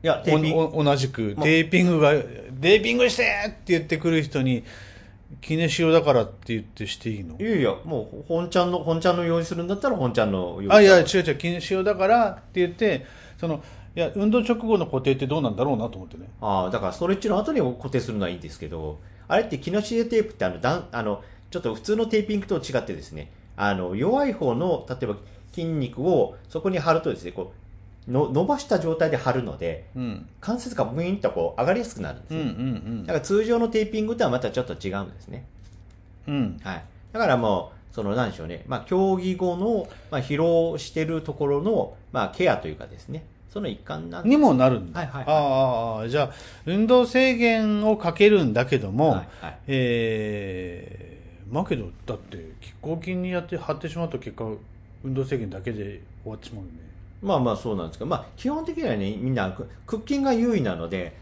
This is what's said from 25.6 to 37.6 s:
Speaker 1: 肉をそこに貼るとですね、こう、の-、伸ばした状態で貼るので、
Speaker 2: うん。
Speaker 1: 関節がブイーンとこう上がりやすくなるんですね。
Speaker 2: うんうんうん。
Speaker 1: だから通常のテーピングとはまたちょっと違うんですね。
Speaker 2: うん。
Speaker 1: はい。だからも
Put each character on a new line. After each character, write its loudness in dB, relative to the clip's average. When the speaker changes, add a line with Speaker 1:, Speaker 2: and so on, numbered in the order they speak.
Speaker 1:
肉 -4
を 2
そ -8
こ 0
に 0
貼 4
る 4
と -2
で -4
す -14
ね、 -8
こ -8
う、 -6
の-、 2
伸 2
ば 0
し -12
た 2
状 -2
態 2
で 0
貼 0
る -2
の -8
で、 -6
Speaker 2:
う -8
ん。 -8
Speaker 1:
関 -4
節 -10
が 0
ブ -4
イ -2
ー -2
ン -4
と 0
こ -2
う -6
上 2
が 4
り 0
や -4
す -12
く -10
な -6
る -14
ん -18
で -20
す -8
ね。 -4
Speaker 2:
う -4
ん 0
う 0
ん -8
う -8
ん。 -10
Speaker 1:
だ -10
か 0
ら -6
通 2
常 2
の 2
テ 0
ー -6
ピ -4
ン -2
グ -4
と 0
は 2
ま 0
た -4
ち -4
ょ -2
っ -4
と -8
違 -6
う -4
ん -10
で -18
す -20
ね。 -14
Speaker 2:
う -2
ん。 -2
Speaker 1:
は -8
い。 -12
だ -6
か 4
ら 4
も 0